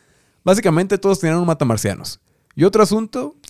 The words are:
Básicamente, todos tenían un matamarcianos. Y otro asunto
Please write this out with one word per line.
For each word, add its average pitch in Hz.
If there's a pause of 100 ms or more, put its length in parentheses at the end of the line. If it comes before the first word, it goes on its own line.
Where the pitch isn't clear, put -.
(460)
Básicamente, 190
todos 196
tenían 165
un 175
matamarcianos. 117 (340)
Y 151
otro 202
asunto 220 (140)